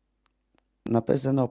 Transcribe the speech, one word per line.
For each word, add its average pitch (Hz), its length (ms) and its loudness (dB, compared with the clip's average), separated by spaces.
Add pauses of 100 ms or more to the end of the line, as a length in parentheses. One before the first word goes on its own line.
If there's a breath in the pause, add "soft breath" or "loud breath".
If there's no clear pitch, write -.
(840)
написано 131 680 0